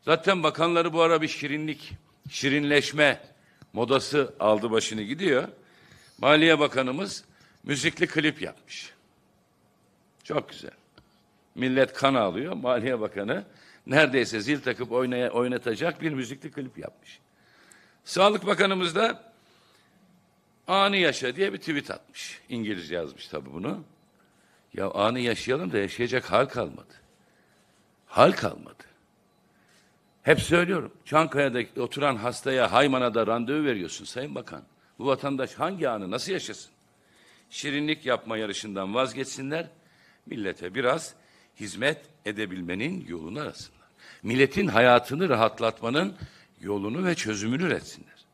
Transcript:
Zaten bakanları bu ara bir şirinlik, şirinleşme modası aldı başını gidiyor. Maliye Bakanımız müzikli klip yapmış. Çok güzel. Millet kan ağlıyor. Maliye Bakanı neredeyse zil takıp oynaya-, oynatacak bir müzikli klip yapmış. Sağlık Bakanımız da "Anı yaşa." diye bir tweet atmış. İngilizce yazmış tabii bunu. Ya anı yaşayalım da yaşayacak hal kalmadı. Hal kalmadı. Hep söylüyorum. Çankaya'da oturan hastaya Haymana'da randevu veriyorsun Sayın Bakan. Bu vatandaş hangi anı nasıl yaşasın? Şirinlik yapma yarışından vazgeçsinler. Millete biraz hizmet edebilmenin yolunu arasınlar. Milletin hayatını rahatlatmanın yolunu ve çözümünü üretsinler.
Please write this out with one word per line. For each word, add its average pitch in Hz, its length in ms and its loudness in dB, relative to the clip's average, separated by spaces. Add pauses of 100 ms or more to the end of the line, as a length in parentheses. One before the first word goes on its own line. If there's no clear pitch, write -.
Zaten 165 420 2
bakanları 165 500 2
bu 165 80 2
ara 165 200 6
bir 156 60 -2
şirinlik, 151 640 -6 (380)
şirinleşme 143 920 2 (520)
modası 131 680 2
aldı 107 320 4
başını 110 300 0
gidiyor. 147 460 0 (720)
Maliye 156 420 6
Bakanımız 143 680 -2 (380)
müzikli 151 440 0
klip 151 340 0
yapmış. - 520 -12 (1300)
Çok - 260 -4
güzel. - 220 -18 (840)
Millet 131 380 2
kan 135 200 2
ağlıyor. 104 400 0
Maliye 123 460 -2
Bakanı 107 460 -4 (420)
neredeyse 123 540 2
zil 135 200 -2
takıp 117 300 -4
oynaya-, 123 400 0
oynatacak 123 680 -2
bir 160 100 -2
müzikli 131 400 -8
klip 127 260 -12
yapmış. - 420 -18 (840)
Sağlık 196 400 2
Bakanımız 185 500 0
da 226 380 -2 (1300)
"Anı 196 300 2
yaşa." 131 380 0
diye 196 180 -2
bir - 40 -10
tweet 147 340 -6
atmış. - 580 -14
İngilizce 98 460 -6
yazmış 76 320 -8
tabii 69 260 -10
bunu. 143 300 -8 (920)
Ya 95 180 -4
anı 117 280 2
yaşayalım 123 520 -2
da 113 60 0
yaşayacak 120 540 -2
hal 117 140 4
kalmadı. - 480 -8 (1120)
Hal 147 240 6
kalmadı. - 520 -6 (1400)
Hep 156 180 4
söylüyorum. 170 500 0 (140)
Çankaya'da 139 760 0
oturan 139 340 0
hastaya 120 560 0
Haymana'da 123 560 4
randevu 120 360 0
veriyorsun 98 420 -4
Sayın 139 300 -10
Bakan. 85 280 -12 (360)
Bu 120 60 -8
vatandaş 135 480 -2
hangi 160 360 -2
anı 98 220 -4
nasıl 131 200 -6
yaşasın? - 400 -8 (800)
Şirinlik 151 560 -4
yapma 113 320 0
yarışından 101 580 -6
vazgeçsinler. 135 720 -4 (580)
Millete 92 500 -8
biraz 131 400 -2 (440)
hizmet 110 420 -4 (240)
edebilmenin 101 840 -6
yolunu 85 320 -10
arasınlar. - 480 -14 (360)
Milletin 135 440 2
hayatını 123 600 6
rahatlatmanın 117 880 0 (460)
yolunu 104 440 -4
ve 170 100 0
çözümünü 110 480 -2
üretsinler. - 720 -6